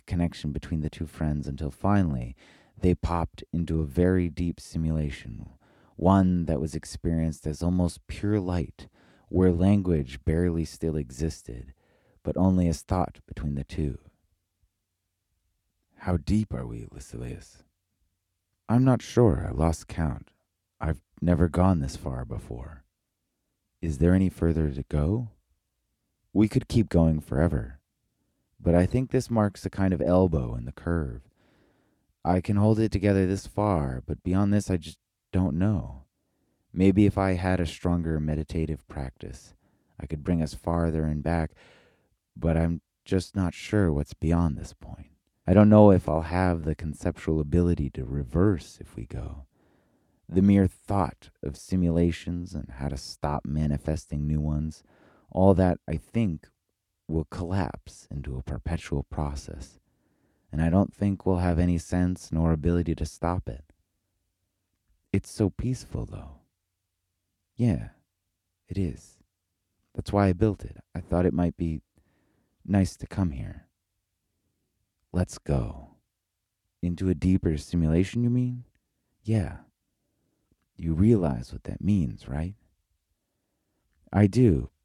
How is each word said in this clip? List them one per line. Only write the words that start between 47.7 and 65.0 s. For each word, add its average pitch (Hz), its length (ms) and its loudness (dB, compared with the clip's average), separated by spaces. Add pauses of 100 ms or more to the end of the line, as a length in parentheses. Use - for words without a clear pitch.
to - 120 -10
reverse 71 800 -2
if - 160 -20
we 58 80 -10
go. - 400 -12 (840)
The 92 140 0
mere 98 260 6
thought - 600 -6 (120)
of 71 140 -8
simulations 87 960 -2
and 69 160 -10
how 67 200 -8
to 69 80 -6
stop - 480 -8
manifesting 73 840 -4
new 76 140 -2
ones, 76 420 -4 (480)
all 95 220 6
that, 90 340 2
I 80 80 -4
think, 98 540 -4 (580)
will 78 240 -2
collapse 90 800 -6
into 67 260 -8
a 64 60 -8
perpetual 71 600 -6
process, - 760 -10 (720)
and 73 100 -2
I 82 80 2
don't 95 240 2
think 101 320 -4
we'll 95 120 2
have 87 220 2
any 87 180 2
sense 90 520 -2
nor 82 220 2
ability 82 440 0
to - 100 -4
stop - 420 -4
it." 62 240 -14 (1400)